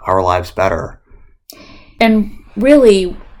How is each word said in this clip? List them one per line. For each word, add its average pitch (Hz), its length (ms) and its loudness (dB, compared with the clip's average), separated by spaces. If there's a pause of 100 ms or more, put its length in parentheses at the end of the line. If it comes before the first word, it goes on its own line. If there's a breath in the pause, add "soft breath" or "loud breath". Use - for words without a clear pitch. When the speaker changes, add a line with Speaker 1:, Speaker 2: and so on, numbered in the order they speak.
Speaker 1:
our 95 160 0
lives 90 300 -4
better? 92 500 -6 (1000 loud breath)
Speaker 2:
And 220 380 -2 (160)
really, 214 640 2 (240)